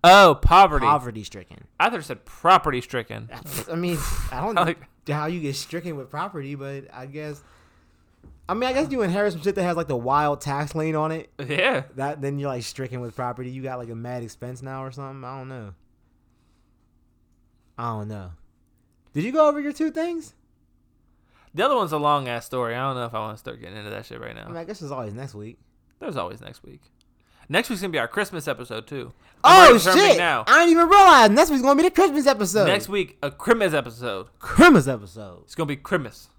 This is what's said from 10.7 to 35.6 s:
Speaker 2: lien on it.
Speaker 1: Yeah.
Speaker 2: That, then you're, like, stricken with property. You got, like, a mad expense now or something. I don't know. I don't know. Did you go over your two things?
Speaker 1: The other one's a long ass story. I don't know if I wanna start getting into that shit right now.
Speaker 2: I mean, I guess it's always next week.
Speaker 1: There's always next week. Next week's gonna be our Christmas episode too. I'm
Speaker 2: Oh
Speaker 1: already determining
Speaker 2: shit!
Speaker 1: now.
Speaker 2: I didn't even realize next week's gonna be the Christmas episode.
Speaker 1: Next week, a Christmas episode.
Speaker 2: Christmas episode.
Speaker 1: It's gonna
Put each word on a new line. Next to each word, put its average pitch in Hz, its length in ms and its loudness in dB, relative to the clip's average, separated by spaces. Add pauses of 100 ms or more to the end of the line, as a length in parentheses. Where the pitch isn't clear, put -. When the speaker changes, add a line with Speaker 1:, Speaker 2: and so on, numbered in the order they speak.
Speaker 2:
lien 156 180 -4
on 156 160 -4
it. 160 200 -12 (140)
Speaker 1:
Yeah. 185 380 -4 (140)
Speaker 2:
That, 143 260 -8
then 139 160 -6
you're, 143 120 -8
like, 123 120 -8
stricken 123 380 -12
with 117 160 -14
property. 123 340 -10
You 131 140 -14
got, 127 160 -10
like, 120 100 -14
a 113 60 -14
mad 123 260 -12
expense 120 400 -16
now 135 220 -14
or 131 80 -14
something. 135 320 -16
I 131 140 -16
don't 131 100 -16
know. 113 260 -16 (2000)
I 117 100 -10 (100)
don't 104 100 -12
know. 98 220 -14 (840)
Did 151 120 -6
you 247 80 -8
go 302 160 2
over 294 120 -2
your 294 120 -8
two 311 180 -6
things? 320 440 -8 (1200)
Speaker 1:
The 202 100 -2
other 285 120 2
one's 180 160 -2
a 156 60 -2
long 147 300 -2
ass 120 180 -8
story. 123 300 -6
I 127 100 -8
don't 135 100 -6
know 123 100 -8
if 117 80 -12
I 107 40 -6
wanna 107 180 -10
start 117 240 -16
getting 98 160 -18
into 104 140 -16
that 104 160 -14
shit 117 140 -16
right 113 140 -16
now. 110 100 -18
Speaker 2:
I - 40 -20
mean, 165 80 -14
I 165 80 -12
guess 196 180 -16
it's 139 100 -12
always 113 220 -10
next 123 200 -14
week. 104 240 -18 (400)
Speaker 1:
There's 196 180 -10
always 104 240 -8
next - 220 -20
week. - 180 -20 (680)
Next 185 200 -4
week's 190 140 -8
gonna 196 100 -8
be 156 60 -4
our 117 100 -4
Christmas 190 400 -8
episode 120 380 -10
too. 123 260 -14 (320)
I'm 339 120 10
Speaker 2:
Oh 381 80 12
Speaker 1:
already 247 140 10
determining 190 320 4
Speaker 2:
shit! 254 80 6
Speaker 1:
now. 143 280 0
Speaker 2:
I 285 140 6
didn't 339 100 4
even 330 180 4
realize 330 420 8
next 302 200 4
week's 269 120 0
gonna 277 140 4
be 311 60 2
the 359 120 4
Christmas 302 320 2
episode. 208 400 0
Speaker 1:
Next 202 220 0
week, 196 340 -6
a 143 80 -4
Christmas 208 440 0
episode. 117 540 -6 (100)
Speaker 2:
Christmas 240 500 6
episode. 101 560 -12
Speaker 1:
It's - 120 -20
gonna 160 100 -4